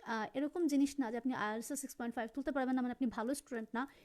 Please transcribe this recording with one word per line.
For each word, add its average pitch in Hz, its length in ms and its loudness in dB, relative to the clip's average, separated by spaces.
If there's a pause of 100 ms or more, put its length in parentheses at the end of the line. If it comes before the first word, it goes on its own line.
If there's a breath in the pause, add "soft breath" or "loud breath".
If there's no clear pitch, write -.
আ, 220 300 -2
এরকম 294 340 2
জিনিস 277 320 4
না 226 120 0
যে 240 60 -2
আপনি 254 160 0
আইএলটিএস 220 380 -2
এ 285 40 -2
সিক্স - 200 -8
পয়েন্ট 240 200 -4
ফাইভ 226 180 -2
তুলতে 285 180 -2
পারবেন 262 240 2
না, 254 60 4
মানে, 247 100 0
আপনি 240 160 0
ভালো 233 280 -2
স্টুডেন্ট 226 380 -6
না, 254 140 -2 (180 loud breath)